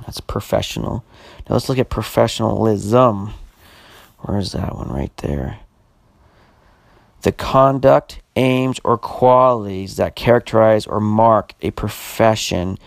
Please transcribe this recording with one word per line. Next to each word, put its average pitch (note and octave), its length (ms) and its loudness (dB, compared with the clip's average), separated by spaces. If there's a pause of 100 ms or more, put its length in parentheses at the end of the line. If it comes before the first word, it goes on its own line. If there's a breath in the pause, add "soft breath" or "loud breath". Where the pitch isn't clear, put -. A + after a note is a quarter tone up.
That's - 160 -14
professional. - 800 -6 (360 loud breath)
Now - 160 -4
let's A#2+ 120 -2
look C3 120 0
at A#2+ 100 -2
professionalism. A2 1400 0 (840 soft breath)
Where - 180 -4
is F#2+ 160 -6
that - 200 -6
one? - 140 -10
Right C2+ 300 -6
there. C#2+ 420 -6 (1600 soft breath)
The - 100 0
conduct, C3+ 880 2 (160)
aims, B2+ 480 0
or A#2 120 2
qualities A2 1000 2
that F#2 180 -2
characterize A2 720 2
or G#2+ 140 -2
mark G#2+ 600 2
a - 100 -4
profession G2+ 1160 -2